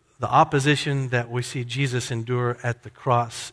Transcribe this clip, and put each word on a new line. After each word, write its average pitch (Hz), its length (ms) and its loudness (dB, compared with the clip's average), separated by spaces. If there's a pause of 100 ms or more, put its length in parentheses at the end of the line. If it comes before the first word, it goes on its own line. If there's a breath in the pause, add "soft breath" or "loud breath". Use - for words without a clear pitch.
(200)
The 120 100 -4
opposition 139 800 4
that 120 220 0
we 123 100 -2
see 123 220 -6
Jesus 123 480 -2
endure 120 500 -2
at 120 220 -4
the 104 80 -16
cross - 600 -2